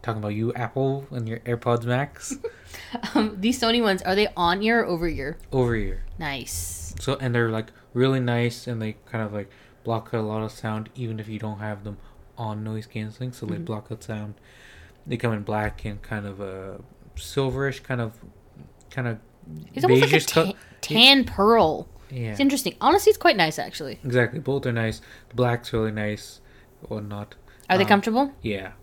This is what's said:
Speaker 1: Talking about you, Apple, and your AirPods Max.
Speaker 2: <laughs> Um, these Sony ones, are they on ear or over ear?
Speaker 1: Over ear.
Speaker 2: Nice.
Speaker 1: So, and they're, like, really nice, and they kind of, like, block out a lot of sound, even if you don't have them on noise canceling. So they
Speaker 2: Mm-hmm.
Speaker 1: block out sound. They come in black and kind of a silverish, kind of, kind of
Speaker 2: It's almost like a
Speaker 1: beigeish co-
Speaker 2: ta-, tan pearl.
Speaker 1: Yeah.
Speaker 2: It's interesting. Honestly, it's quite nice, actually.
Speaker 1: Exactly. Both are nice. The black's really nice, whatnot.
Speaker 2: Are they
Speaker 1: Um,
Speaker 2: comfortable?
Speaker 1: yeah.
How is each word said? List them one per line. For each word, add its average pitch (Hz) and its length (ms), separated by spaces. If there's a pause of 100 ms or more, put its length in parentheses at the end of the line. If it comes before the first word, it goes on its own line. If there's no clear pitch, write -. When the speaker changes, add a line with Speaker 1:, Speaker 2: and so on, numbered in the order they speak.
Speaker 1:
Talking 110 200
about 104 120
you, 113 200
Apple, 135 560
and 120 180
your 117 120
AirPods 120 440
Max. 131 580
Speaker 2:
<laughs> 453 40 (680)
Um, 214 260
these 247 200
Sony 233 220
ones, 190 200
are 185 120
they 208 220
on 175 260
ear 233 180
or - 60
over 170 220
ear? 147 280 (160)
Speaker 1:
Over 123 240
ear. 117 280 (140)
Speaker 2:
Nice. - 800
Speaker 1:
So, 135 200
and 123 140
they're, 117 140
like, 110 240 (200)
really 131 280
nice, 120 480
and 117 140
they 107 140 (100)
kind 113 180
of, 104 80
like, 101 160 (360)
block 113 280
out 117 80
a - 20
lot 110 200
of 107 100
sound, 110 420
even 113 260
if 107 80
you 110 120
don't 107 180
have 104 260
them 104 140 (400)
on 107 260
noise 110 220
canceling. 113 460
So 120 140
they - 80
Speaker 2:
Mm-hmm. 165 100
Speaker 1:
block 107 260
out 110 140
sound. 107 300 (720)
They 135 100
come 117 160
in 104 100
black 107 420
and 104 180
kind 104 240
of 98 140
a 95 400 (360)
silverish, 135 680
kind 123 180
of, 113 180 (720)
kind 123 180
of 110 100 (540)
Speaker 2:
It's 277 120
almost - 180
like - 100
a - 40
Speaker 1:
beigeish - 160
co- 165 200
Speaker 2:
ta-, - 60 (220)
tan 254 440
pearl. 196 640 (220)
Speaker 1:
Yeah. 120 200
Speaker 2:
It's 107 100
interesting. 277 400
Honestly, 349 300
it's - 80
quite 302 180
nice, 160 220
actually. 135 460
Speaker 1:
Exactly. 123 360
Both 135 260
are 120 60
nice. 113 280 (300)
The - 60
black's 120 360
really 110 200
nice, 104 480 (420)
whatnot. 104 520 (360)
Speaker 2:
Are 185 60
they 196 80
Speaker 1:
Um, 214 40
Speaker 2:
comfortable? 226 440 (100)
Speaker 1:
yeah. 98 300 (100)